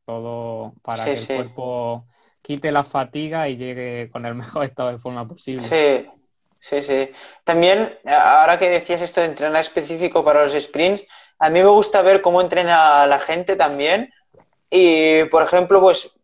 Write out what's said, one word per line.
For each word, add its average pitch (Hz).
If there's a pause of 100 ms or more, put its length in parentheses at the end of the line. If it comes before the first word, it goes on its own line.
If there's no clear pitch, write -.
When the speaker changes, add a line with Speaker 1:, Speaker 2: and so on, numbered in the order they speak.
Speaker 1:
todo 117 (100)
para 113
Speaker 2:
Sí, -
Speaker 1:
que 135
el 113
Speaker 2:
sí. -
Speaker 1:
cuerpo 120 (340)
quite 147
la 143
fatiga 151
y 123
llegue 123
con 120
el 117
<laughs> -
mejor 123
estado 127
de 120
forma 120
posible. 131
Speaker 2:
Sí, 143 (520)
sí, 143
sí. 135 (340)
También, 180
a-, 143
ahora 170
que 180
decías 175
esto 170
de 170
entrenar 156
específico 165
para 147
los 143
sprints, 165 (340)
a 156
mí 165
me 196
gusta 208
ver 190
cómo 180
entrena 170
la 143
gente 175
también. 160 (600)
Y, 160
por 160
ejemplo, 180
pues -